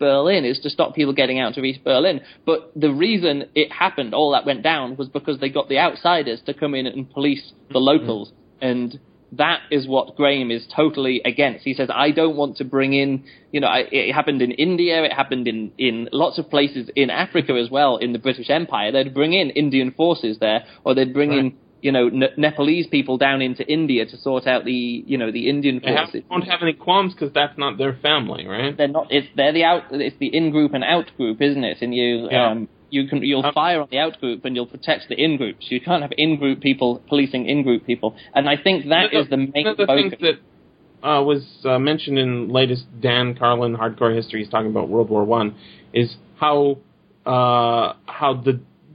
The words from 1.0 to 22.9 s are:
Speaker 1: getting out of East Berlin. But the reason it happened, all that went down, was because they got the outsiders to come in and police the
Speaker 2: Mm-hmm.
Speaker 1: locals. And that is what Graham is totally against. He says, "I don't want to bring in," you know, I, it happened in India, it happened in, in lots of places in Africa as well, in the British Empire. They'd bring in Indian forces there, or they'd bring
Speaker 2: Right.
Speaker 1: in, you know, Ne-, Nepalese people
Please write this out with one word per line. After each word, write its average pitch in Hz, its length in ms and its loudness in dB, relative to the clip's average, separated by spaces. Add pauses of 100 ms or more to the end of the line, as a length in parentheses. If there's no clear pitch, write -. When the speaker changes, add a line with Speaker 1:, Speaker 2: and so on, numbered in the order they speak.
Speaker 1:
getting 131 260 0
out 120 180 -2
of 135 80 -6
East 131 200 -4
Berlin. 131 360 2 (240)
But 160 300 -2
the 151 180 2
reason 170 520 0 (100)
it 151 160 2
happened, 147 420 -2
all 143 200 2
that 131 120 2
went 127 200 -2
down, 139 320 -2
was 135 120 -8
because 143 300 -6
they 139 100 -4
got 139 200 -4
the 135 100 0
outsiders 156 680 0
to 143 60 -6
come 143 220 -4
in 131 140 -4
and 131 200 -10
police 139 440 -4 (160)
the 135 100 -6
Speaker 2:
Mm-hmm. 131 60 2
Speaker 1:
locals. 120 480 2 (280)
And 123 380 -2 (340)
that 147 280 0 (100)
is 139 160 0
what 131 300 -2
Graham 139 340 2
is 117 240 -6
totally 139 500 0
against. 127 400 0
He 139 80 -2
says, 127 220 -2
"I 143 160 2
don't 160 260 2
want 143 200 -2
to 143 80 -6
bring 135 300 0
in," 139 280 0 (300)
you 147 80 -2
know, 131 80 2
I, 120 240 2
it 127 200 0
happened 143 300 0
in 123 80 2
India, 165 540 0
it 147 80 0
happened 135 340 -2
in, 110 320 -6
in 117 320 -2
lots 143 280 -2
of 160 120 -6
places 143 460 -2
in 131 140 2
Africa 156 420 -2
as 120 180 0
well, 135 280 2
in 123 140 -4
the 120 60 -2
British 123 320 -4
Empire. 139 400 -2
They'd 135 240 0
bring 151 180 2
in 185 180 2
Indian 131 420 0
forces 160 480 0
there, 110 240 0 (180)
or 131 140 2
they'd 127 180 2
bring 147 160 2
Speaker 2:
Right. 143 80 2
Speaker 1:
in, 135 160 0 (260)
you 139 120 0
know, 123 160 4
Ne-, 131 280 0
Nepalese 151 520 0
people 135 300 0